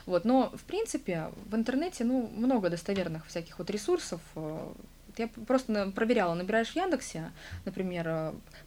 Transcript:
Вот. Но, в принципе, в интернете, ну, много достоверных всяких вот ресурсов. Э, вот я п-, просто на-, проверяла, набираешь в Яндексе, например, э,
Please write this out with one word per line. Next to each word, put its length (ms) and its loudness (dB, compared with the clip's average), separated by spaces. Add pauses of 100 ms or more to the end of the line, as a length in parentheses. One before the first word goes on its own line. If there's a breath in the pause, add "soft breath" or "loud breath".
Вот. 180 4
Но, 320 6
в 60 -14
принципе, 680 -2 (160)
в 100 -6
интернете, 500 0
ну, 300 2
много 360 4
достоверных 560 -2
всяких 320 -8
вот 100 -6
ресурсов. 540 0 (120)
Э, 380 -6 (360)
вот 100 -12
я 80 -2
п-, 140 -10
просто 320 2
на-, 180 2
проверяла, 440 4
набираешь 340 2
в 80 -6
Яндексе, 560 -2 (320 loud breath)
например, 420 -2
э, 260 0 (340 loud breath)